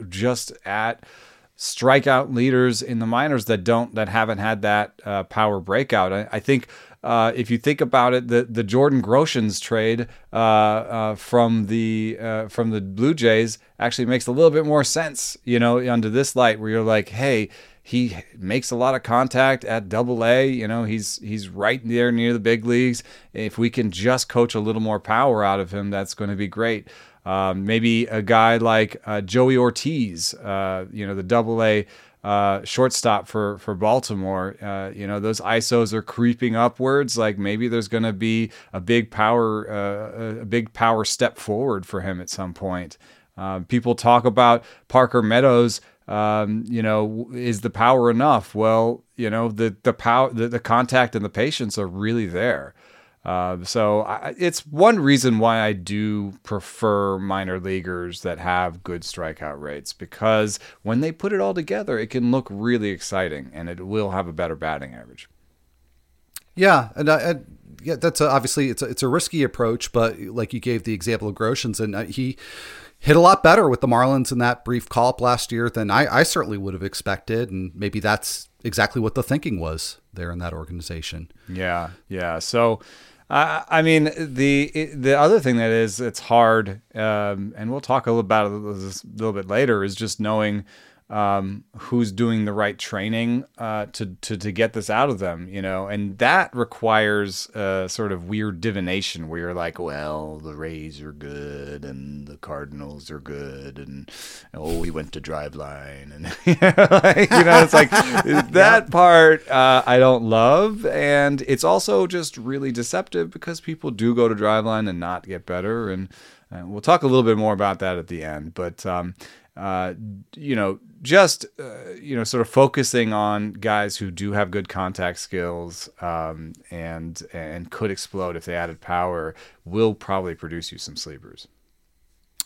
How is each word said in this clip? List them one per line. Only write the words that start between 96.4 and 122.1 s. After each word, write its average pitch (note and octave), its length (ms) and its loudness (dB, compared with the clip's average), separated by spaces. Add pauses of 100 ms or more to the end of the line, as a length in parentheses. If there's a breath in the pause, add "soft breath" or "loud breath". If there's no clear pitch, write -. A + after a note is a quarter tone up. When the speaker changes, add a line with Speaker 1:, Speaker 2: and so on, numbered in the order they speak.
Speaker 1:
requires G#2+ 960 -2
a F#2+ 380 -4
sort G#2 240 -6
of F2 160 -8
weird G#2 320 -4
divination F#2 680 -4
where E2 100 -8
you're F2 140 -8
like, E2+ 240 -6
"Well, D#2 640 -8
the D#2 160 -16
Rays D#2 460 -12
are D2+ 100 -16
good C#2+ 760 -14
and C#2+ 420 -14
the C#2+ 100 -20
Cardinals C#2+ 720 -16
are D2+ 80 -14
good C#2 580 -14
and, C#2 320 -18 (460 loud breath)
oh, D#2+ 240 -6
we F2 100 -4
went D2+ 240 -8
to D2+ 80 -12
Driveline," C#2+ 880 -12
and, D2 120 -16
<laughs> F#3 800 4
like, F#3+ 260 6
you F3 140 8
know, E3 180 10
it's D#3+ 140 6
like D3+ 160 8
Speaker 2:
<laughs> - 0 -
Speaker 1:
that G3 920 4
Speaker 2:
Yep. - 40 -12
Speaker 1:
part, E3 580 8
uh, C3 380 6
I B2 140 6
don't B2+ 240 6
love, D3+ 640 4
and C#3+ 560 2
it's C3+ 200 0
also F#3+ 440 2
just E3 280 -8
really C3+ 360 -6
deceptive E3 580 -4
because - 320 -12
people D#3 300 -8
do A2+ 240 0
go A#2+ 120 4
to A2 60 0
Driveline G#2+ 560 0
and F2 100 -6
not F2 280 -8
get F#2 180 -12
better, G#2 460 -6
and, F#2+ 180 -8 (420 soft breath)
uh, F2+ 140 -14
we'll G2+ 160 -12
talk E3+ 220 4
a C#3 40 2
little B2+ 140 6
bit A2 160 4
more G#2+ 160 2
about G2 240 0
that F#2 220 -4
at E2 80 -10
the E2 160 -10
end, D#2 320 -10
but, F2 320 -8
um, F2+ 260 -4 (420 loud breath)
uh, F#2 380 -6 (420)
you C#3+ 180 -6
know, G2 260 -2 (220)
just, E3+ 440 4 (140)
uh, C#3 320 -14 (100)
you C#3+ 140 -10